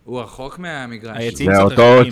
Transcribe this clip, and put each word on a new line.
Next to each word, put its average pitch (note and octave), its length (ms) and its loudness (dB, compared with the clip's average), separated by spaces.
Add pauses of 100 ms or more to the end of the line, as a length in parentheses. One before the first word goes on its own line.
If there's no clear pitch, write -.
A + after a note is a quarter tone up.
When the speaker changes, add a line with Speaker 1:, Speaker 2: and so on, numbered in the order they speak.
Speaker 1:
הוא B2 180 -12
רחוק C3+ 380 -18
מהמגרש. A#2+ 580 -16
Speaker 2:
היציעים A2+ 340 -4
Speaker 3:
זה G2 100 2
Speaker 2:
קצת G2 100 2
Speaker 3:
אותו A#2+ 220 4
Speaker 2:
רחוקים. B2 180 4